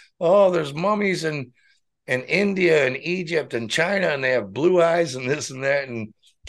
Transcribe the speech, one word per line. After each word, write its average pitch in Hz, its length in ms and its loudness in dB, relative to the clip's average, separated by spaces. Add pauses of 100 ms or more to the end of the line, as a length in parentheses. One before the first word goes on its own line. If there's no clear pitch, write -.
(200)
oh, 185 320 4
there's 156 220 -2
mummies 190 500 -2
in, 147 300 -6 (540)
in 127 160 0
India 180 640 2
and 127 100 -4
Egypt 165 580 -4
and 113 160 -4
China, 185 380 0
and 139 140 -2
they 127 80 2
have 107 220 -2
blue 170 280 2
eyes 165 340 2
and 127 140 -4
this 147 200 -4
and 131 140 -10
that. 139 240 0
And 113 260 -8 (360)